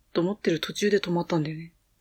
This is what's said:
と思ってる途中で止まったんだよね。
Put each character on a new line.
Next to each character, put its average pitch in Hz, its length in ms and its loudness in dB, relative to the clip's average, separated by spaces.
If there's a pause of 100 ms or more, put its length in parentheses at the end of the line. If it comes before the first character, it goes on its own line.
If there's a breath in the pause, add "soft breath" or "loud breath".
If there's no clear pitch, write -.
(140)
と 175 80 0
思 185 120 2
っ - 60 -14
て - 100 -2
る 160 100 2
途 - 140 -8
中 208 160 2
で 208 100 4
止 175 120 -4
ま 175 100 2
っ 165 60 -4
た 175 100 2
ん 156 60 2
だ 156 80 -6
よ 156 60 -8
ね。 165 140 -12 (300)